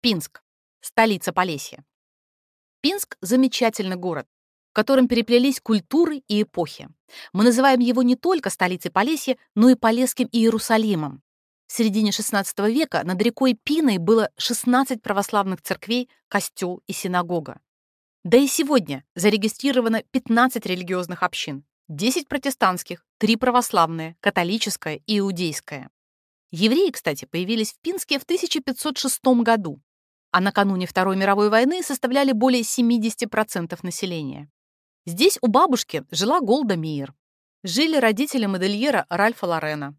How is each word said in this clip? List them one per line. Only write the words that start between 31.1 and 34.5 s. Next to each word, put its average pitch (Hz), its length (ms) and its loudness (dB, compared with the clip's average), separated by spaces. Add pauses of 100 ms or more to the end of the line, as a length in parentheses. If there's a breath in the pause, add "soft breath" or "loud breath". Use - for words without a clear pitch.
мировой 202 360 2
войны 262 320 2
составляли 269 500 0
более 247 300 2
семидесяти 233 640 0
процентов 190 560 -6
населения. 156 680 -8 (540)